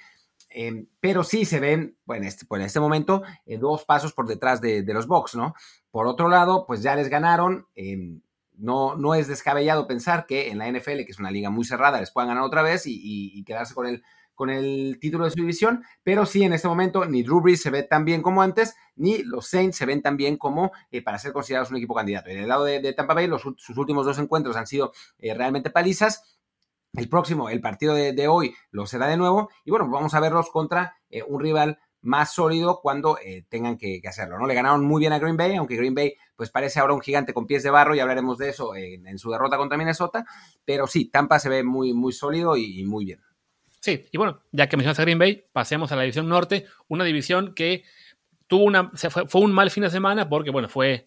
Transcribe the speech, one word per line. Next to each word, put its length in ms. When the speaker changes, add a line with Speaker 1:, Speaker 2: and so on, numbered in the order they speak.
Speaker 1:
Em, 360
pero 240
sí 220
se 160
ven, 440
bueno, 220
este, 180
pues 160
en 60
este 140
momento, 420
eh, 100
dos 280
pasos 280
por 140
detrás 340
de, 220
de 120
los 120
Bucs, 300
¿no? 180
Por 160
otro 200
lado, 380
pues 160
ya 140
les 120
ganaron, 680
em, 440
no, 400
no 180
es 140
descabellado 580
pensar 400
que 220
en 100
la 80
N 120
F 140
L, 120
que 80
es 80
una 100
liga 200
muy 140
cerrada, 360
les 100
puedan 200
ganar 120
otra 200
vez 220
y, 100
y, 440
y 60
quedarse 300
con 120
el, 160
con 160
el 500
título 240
de 60
su 60
división, 480
pero 240
sí 160
en 100
este 140
momento 380
ni 180
Drew 180
Brees 220
se 80
ve 140
tan 200
bien 160
como 220
antes, 320
ni 260
los 240
Saints 300
se 100
ven 160
tan 140
bien 200
como, 360
eh, 100
para 200
ser 120
considerados 380
un 60
equipo 180
candidato. 340
En 100
el 100
lado 160
de, 160
de 120
Tampa 220
Bay, 140
los 160
ul-, 120
sus 220
últimos 260
dos 140
encuentros 380
han 100
sido, 260
eh, 120
realmente 380
palizas. 640
El 160
próximo, 400
el 120
partido 340
de, 180
de 140
hoy, 260
lo 120
será 220
de 100
nuevo, 320
y 60
bueno, 180
vamos 240
a 60
verlos 320
contra, 460
eh, 140
un 180
rival 380
más 340
sólido 480
cuando, 420
eh, 240
tengan 300
que, 240
que 60
hacerlo, 320
¿no? 80
Le 60
ganaron 300
muy 140
bien 140
a 80
Green 160
Bay, 180
aunque 220
Green 180
Bay, 200
pues, 160
parece 300
ahora 140
un 60
gigante 320
con 140
pies 160
de 80
barro, 240
y 60
hablaremos 380
de 100
eso 260
en, 320
en 120
su 120
derrota 260
contra 220
Minnesota, 460
pero 240
sí, 160
Tampa 340
se 100
ve 140
muy, 320
muy 180
sólido 440
y, 240
y 40
muy 200
bien. 160
Speaker 2:
Sí, 320
y 80
bueno, 220
ya 180
que 80
mencionas 220
a 40
Green 180
Bay, 320
pasemos 400
a 40
la 60
división 260
norte, 380
una 160
división 500
que 300
tuvo 160
una, 300
se 160
fue, 180
fue 140
un 100
mal 180
fin 140
de 60
semana 380
porque, 220
bueno, 180
fue, 380